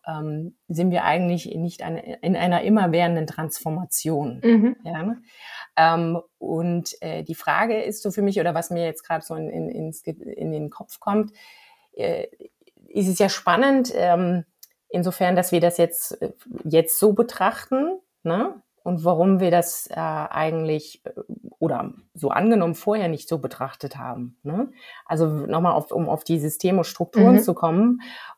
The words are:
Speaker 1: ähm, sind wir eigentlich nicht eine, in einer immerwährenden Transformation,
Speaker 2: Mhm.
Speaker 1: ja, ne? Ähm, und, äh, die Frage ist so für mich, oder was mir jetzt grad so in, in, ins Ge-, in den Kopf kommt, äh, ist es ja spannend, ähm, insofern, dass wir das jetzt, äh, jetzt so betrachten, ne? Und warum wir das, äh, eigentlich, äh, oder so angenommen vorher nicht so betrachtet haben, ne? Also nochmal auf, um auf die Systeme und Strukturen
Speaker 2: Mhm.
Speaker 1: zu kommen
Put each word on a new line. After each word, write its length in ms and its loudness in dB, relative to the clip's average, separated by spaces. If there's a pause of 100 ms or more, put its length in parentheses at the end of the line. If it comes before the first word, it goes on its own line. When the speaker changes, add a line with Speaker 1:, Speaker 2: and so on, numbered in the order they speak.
Speaker 1:
ähm, 480 -8 (120)
sind 220 0
wir 140 0
eigentlich 500 0
nicht 280 -6
eine, 400 -10
in 120 2
einer 280 0
immerwährenden 640 4
Transformation, 1160 -4
Speaker 2:
Mhm. 420 4
Speaker 1:
ja, 180 -8
ne? 200 -6 (540)
Ähm, 440 2 (180)
und, 640 -4
äh, 220 -8
die 100 -8
Frage 480 -2
ist 200 -8
so 80 -4
für 120 -2
mich, 180 0
oder 140 0
was 160 -4
mir 160 -2
jetzt 200 -8
grad 160 -4
so 120 -12
in, 160 -8
in, 180 -6
ins 340 -10
Ge-, 200 -10
in 280 -8
den 200 -6
Kopf 280 -18
kommt, 340 -2 (600)
äh, 340 -4 (640)
ist 200 0
es 100 0
ja 100 2
spannend, 640 2
ähm, 500 2 (440)
insofern, 480 0
dass 160 2
wir 80 4
das 160 4
jetzt, 460 -2
äh, 100 -6 (320)
jetzt 340 4
so 140 6
betrachten, 840 0 (240)
ne? 400 -2 (220)
Und 200 -2
warum 340 6
wir 140 4
das, 340 0
äh, 80 -14
eigentlich, 1120 -4
äh, 60 -10 (480)
oder 320 0 (220)
so 160 -2
angenommen 440 4
vorher 320 0
nicht 220 -4
so 100 -2
betrachtet 580 -8
haben, 460 -10
ne? 280 -4 (360)
Also 220 2
nochmal 460 0
auf, 180 -2
um 160 -2
auf 160 -2
die 160 0
Systeme 380 0
und 60 2
Strukturen 520 6
Speaker 2:
Mhm. 60 6
Speaker 1:
zu 120 0
kommen 480 2 (360)